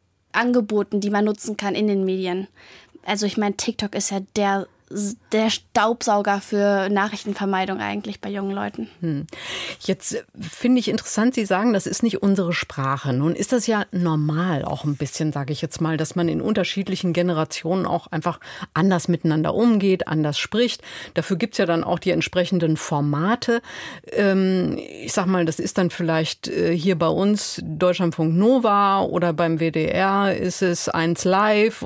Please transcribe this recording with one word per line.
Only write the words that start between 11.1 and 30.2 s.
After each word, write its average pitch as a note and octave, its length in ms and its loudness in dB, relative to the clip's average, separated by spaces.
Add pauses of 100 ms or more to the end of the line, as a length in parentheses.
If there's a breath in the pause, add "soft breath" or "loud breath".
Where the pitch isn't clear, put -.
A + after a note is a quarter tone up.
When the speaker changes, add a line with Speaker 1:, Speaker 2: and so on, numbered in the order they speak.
Speaker 2:
Sie A3 100 0
sagen, G3+ 300 2
das F#3+ 120 0
ist - 160 -4
nicht A#3 200 0
unsere F#3+ 320 2
Sprache. C#3 580 -4
Nun C#3+ 220 2
ist - 180 -4
das A#3+ 140 2
ja G#3 260 0
normal D#3+ 720 0
auch D3 200 -4
ein D3 120 0
bisschen, D3+ 340 -2
sage C#3+ 220 -4
ich C#3 80 -8
jetzt - 220 -6
mal, D#3+ 160 0
dass D#3+ 180 -4
man F3 120 2
in D#3+ 120 -2
unterschiedlichen F#3+ 720 -2
Generationen E3+ 720 0
auch - 220 -2
einfach D#3+ 340 -4 (320 loud breath)
anders F3+ 360 2
miteinander D#3 460 2
umgeht, G3+ 540 2
anders D3+ 300 0
spricht. - 440 -2 (300 loud breath)
Dafür F3 240 -2
gibt's G#3 220 -2
ja G3 80 2
dann E3 180 2
auch F3 140 0
die - 120 -2
entsprechenden E3 680 2
Formate. E3 800 0 (500 loud breath)
Ähm, F#3+ 680 2
ich - 340 -10
sag F#3 140 0
mal, F#3 180 4
das D#3+ 140 -2
ist F3 180 -4
dann F3+ 140 2
vielleicht, D#3+ 580 -2
äh, E3 260 0
hier F3 240 2
bei C#3 100 2
uns F#3+ 540 0
Deutschlandfunk E3 720 0
Nova G3+ 680 4
oder E3+ 320 0
beim E3 260 2
W E3 100 0
D D#3 140 0
R G3 500 2